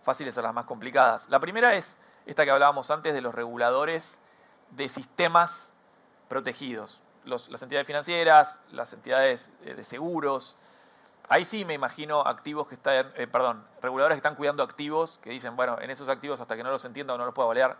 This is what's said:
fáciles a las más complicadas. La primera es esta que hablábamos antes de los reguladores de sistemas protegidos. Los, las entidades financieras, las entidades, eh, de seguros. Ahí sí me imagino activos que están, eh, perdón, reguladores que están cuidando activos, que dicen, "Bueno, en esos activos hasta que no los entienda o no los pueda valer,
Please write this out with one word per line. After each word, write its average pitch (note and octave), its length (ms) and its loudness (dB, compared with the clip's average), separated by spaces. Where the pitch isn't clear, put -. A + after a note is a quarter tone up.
fáciles C3 360 -2
a A#2 40 -4
las A2+ 120 -4
más A#2+ 100 -4
complicadas. A#2+ 640 2
La C3+ 120 4
primera G#3+ 340 2
es - 240 -6
esta D3 200 0
que C#3 60 2
hablábamos C#3 400 4
antes D#3 220 -2
de C#3 80 -2
los A#2+ 140 -6
reguladores A#2+ 840 -2
de C3 180 -6
sistemas E3+ 840 0
protegidos. B2 720 -8
Los, B2 240 -8
las - 140 -14
entidades C#3 240 -4
financieras, D3+ 720 6
las A#2+ 220 -12
entidades, B2 580 0
eh, - 100 -12
de A#2 100 -14
seguros. C#3+ 720 -6
Ahí E3+ 160 4
sí G#3+ 200 -8
me E3 80 -6
imagino D3 480 -2
activos C#3+ 480 -4
que C3 60 -16
están, C3 400 0
eh, B2 120 -6
perdón, A#2+ 380 0
reguladores C3+ 360 2
que - 20 -10
están D3+ 160 0
cuidando C#3+ 280 -2
activos, D#3 600 -4
que A2+ 80 -16
dicen, A#2+ 260 -10
"Bueno, B2 240 0
en B2 100 -10
esos C3+ 180 -8
activos C3+ 320 -4
hasta A#2 140 -8
que A#2 80 -10
no B2+ 80 -6
los C3 140 -4
entienda C3 300 -8
o A#2+ 40 -6
no A#2+ 60 -6
los A#2+ 100 -6
pueda B2+ 140 0
valer, B2+ 320 2